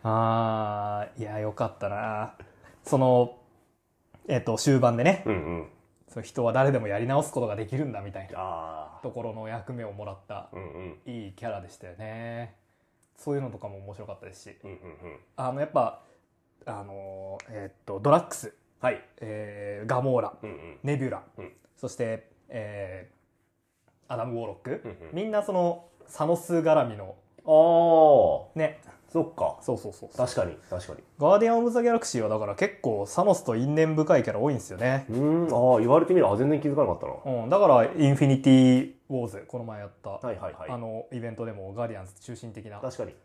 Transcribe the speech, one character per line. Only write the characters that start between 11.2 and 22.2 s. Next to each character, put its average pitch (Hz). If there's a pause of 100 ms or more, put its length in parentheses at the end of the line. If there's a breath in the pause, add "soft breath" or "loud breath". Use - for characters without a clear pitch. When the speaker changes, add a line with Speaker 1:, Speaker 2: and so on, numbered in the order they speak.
Speaker 1:
い -
キ 120
ャ 113
ラ 101
で 87
し -
た 98
よ 87
ね。 113 (600)
そ -
う 143
い 143
う -
の 127
と 101
か 104
も 98
面 98
白 107
か -
っ -
た 98
で 95
す -
し。 -
Speaker 2:
う 101
ん -
う 95
ん -
う -
ん。 82 (160)
Speaker 1:
あ 127
の、 135
や 147
っ 151
ぱ、 123 (640 soft breath)
あ 104
の、 98 (120)
え 104
っ - (100)
と、 98
ド 135
ラ 170
ッ -
ク -
ス。 - (260)
Speaker 2:
は 123
い。 101 (180)
Speaker 1:
え 104
ー、 -
ガ 127
モ 131
ー 117
ラ。 107
Speaker 2:
う -
ん 107
う 95
ん。 80
Speaker 1:
ネ 143
ビ 131
ュ -
ラ。 98 (140)
Speaker 2:
う 104
ん。 90 (260)
Speaker 1:
そ 127
し -
て、 113 (200)